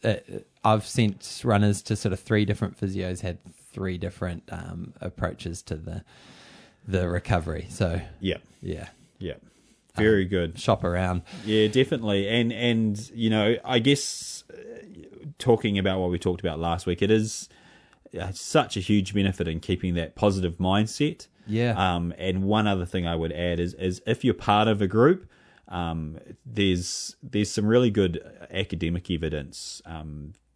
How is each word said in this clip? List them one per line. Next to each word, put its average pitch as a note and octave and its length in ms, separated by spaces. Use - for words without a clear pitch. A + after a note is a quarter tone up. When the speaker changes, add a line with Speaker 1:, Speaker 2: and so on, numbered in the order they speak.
Speaker 1:
Yeah. A2+ 80
Speaker 2:
it, - 360
I've A2 220
sent - 580
runners G#2 380
to G#2+ 140
sort G2+ 180
of - 60
three G#2+ 240
different G2+ 360
physios, F#2+ 400
had F2+ 180
three F#2+ 260
different, F2 520
um, F2 500
approaches F2 640
to E2 120
the, E2 260
the F#2 220
recovery. F2 600
So F2+ 320
Speaker 1:
Yeah. F#2+ 180
Speaker 2:
yeah. F2 260
Speaker 1:
Yeah. F2 160
Very G#2+ 280
Speaker 2:
Um, F2+ 60
Speaker 1:
good. F2 280
Speaker 2:
shop G#2 260
around. F2+ 380
Speaker 1:
Yeah, G#2+ 220
definitely. G#2+ 640
And, A#2 260
and, A2+ 600
you A#2 140
know, A2 360
I B2 160
guess, - 720
uh, - 40
talking A2 400
about F#2+ 220
what F2+ 100
we F2 80
talked F2+ 220
about D#2+ 180
last E2+ 280
week, F2 160
it G2+ 80
is, A2 380
uh, F#2+ 140
such - 460
a - 20
huge G2 320
benefit F#2+ 340
in D#2+ 140
keeping F#2+ 340
that E2 200
positive F#2 420
mindset. G#2+ 720
Speaker 2:
Yeah. A2+ 260
Speaker 1:
Um, E2+ 240
and F#2+ 260
one G#2+ 220
other F#2+ 180
thing F2 220
I E2+ 100
would E2 160
add E2+ 280
is, F2 140
is F#2 320
if A#2 180
you're A2+ 100
part G#2+ 340
of G#2 140
a G2 40
group, B2 400
um, E2 500
there's, G2 800
there's G#2 280
some G#2 160
really A#2+ 240
good F#2+ 300
academic F2 600
evidence, D#2 760
um, D#2 460